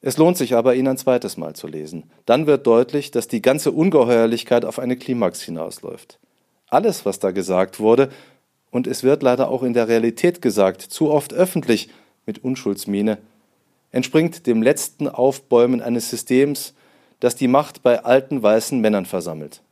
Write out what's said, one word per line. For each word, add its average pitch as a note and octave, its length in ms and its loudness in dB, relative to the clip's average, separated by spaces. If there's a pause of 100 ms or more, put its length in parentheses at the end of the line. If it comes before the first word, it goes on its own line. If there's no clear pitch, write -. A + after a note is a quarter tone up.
Es C3+ 160 -6
lohnt F3 180 4
sich B2 180 -2
aber, A#2+ 200 4
ihn C3 140 0
ein C3 100 -4
zweites B2 400 -2
Mal D#2 160 -10
zu - 120 -16
lesen. D#2 440 -14 (160)
Dann C#3 200 2
wird D3 200 2
deutlich, B2 440 2
dass - 180 -4
die A#2 120 -4
ganze C#3 300 0
Ungeheuerlichkeit A#2+ 960 2
auf - 140 -8
eine B2+ 180 -4
Klimax A#2 440 -4
hinausläuft. - 800 -14 (500)
Alles, F#3 380 0
was G2 140 -4
da G2 100 -2
gesagt F#2 500 -2
wurde, B2 300 4 (600)
und B2 160 -4
es - 180 -8
wird C#3 180 2
leider B2+ 260 2
auch B2+ 140 -4
in B2 100 -2
der A#2 160 0
Realität A#2 540 0
gesagt, G2 400 0
zu - 280 -2
oft D3 220 0
öffentlich, E3 560 0 (380)
mit G#2 160 -10
Unschuldsmiene, G#2 760 -4 (760)
entspringt D#3+ 540 -2
dem A2+ 140 2
letzten C#3+ 480 0
Aufbäumen B2 720 2
eines A#2+ 300 -4
Systems, C3 640 -2 (460)
das B2 160 0
die C3 120 0
Macht C#3 340 0
bei A#2+ 220 2
alten C3 380 2
weißen A2 380 2
Männern G#2 260 0
versammelt. D#2+ 640 -10